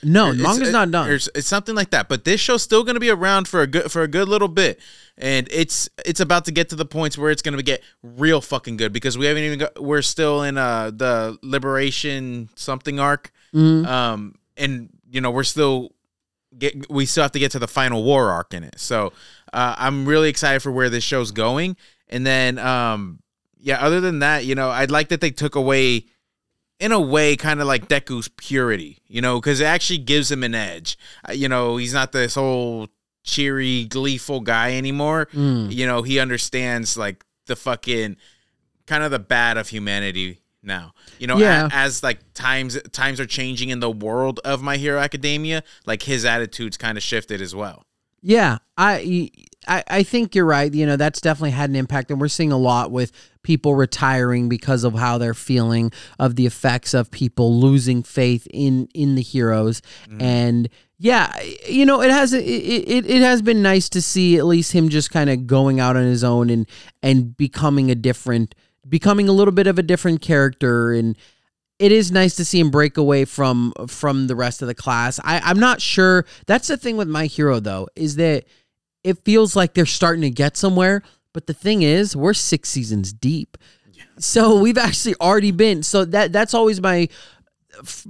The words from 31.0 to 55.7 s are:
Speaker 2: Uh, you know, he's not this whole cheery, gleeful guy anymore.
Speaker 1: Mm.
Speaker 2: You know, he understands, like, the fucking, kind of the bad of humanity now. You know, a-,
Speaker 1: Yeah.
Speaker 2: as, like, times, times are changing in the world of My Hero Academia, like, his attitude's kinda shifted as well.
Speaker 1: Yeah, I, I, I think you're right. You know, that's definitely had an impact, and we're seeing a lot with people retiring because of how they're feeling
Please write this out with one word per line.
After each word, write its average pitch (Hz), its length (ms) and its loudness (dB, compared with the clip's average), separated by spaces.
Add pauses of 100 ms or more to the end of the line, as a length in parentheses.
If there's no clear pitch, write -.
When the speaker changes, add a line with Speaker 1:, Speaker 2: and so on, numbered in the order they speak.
Speaker 2:
Uh, - 40 -10
you 135 160 -4
know, 123 300 -2
he's 123 160 -6
not 131 180 -2
this 123 240 -2
whole 123 540 -4 (340)
cheery, 131 640 -2
gleeful 131 560 -6
guy 117 340 0
anymore. 147 580 -4
Speaker 1:
Mm. 131 380 -2
Speaker 2:
You 127 160 -2
know, 123 140 0
he 135 180 -2
understands, 123 800 -4
like, 101 260 -8 (220)
the 123 100 -6
fucking, 113 640 -6 (680)
kind 151 160 0
of 147 80 -4
the 131 80 -2
bad 117 360 2
of 110 140 -6
humanity 101 720 -6 (220)
now. 90 320 -10 (240)
You 123 100 -12
know, 127 100 0
a-, 208 40 6
Speaker 1:
Yeah. 156 300 4
Speaker 2:
as, 139 320 0
like, 123 160 -2 (140)
times, 131 440 -4 (140)
times 135 300 -2
are 131 40 -6
changing 127 440 -6
in 123 100 -6
the 120 100 -2
world 113 540 -4
of 135 180 -4
My 139 140 -4
Hero 143 240 -2
Academia, 147 640 -4 (220)
like, 110 180 -6
his 127 220 -4
attitude's 117 500 -4
kinda 110 240 -8
shifted 104 420 -6
as 92 140 -12
well. 95 300 -12 (360)
Speaker 1:
Yeah, 185 360 2 (180)
I, 175 540 0 (380)
I, 180 200 -2
I 190 160 2
think 233 300 -4
you're 185 120 4
right. 147 280 2
You 151 140 2
know, 143 80 2
that's 147 260 -2
definitely 156 300 0
had 139 180 -2
an 139 60 -2
impact, 131 340 -4
and 139 100 -4
we're 147 80 0
seeing 156 240 0
a 135 60 2
lot 123 320 2
with 123 220 -2 (320)
people 147 320 2
retiring 123 720 2
because 123 340 -2
of 113 120 0
how 120 240 0
they're 117 160 -2
feeling 117 560 0 (260)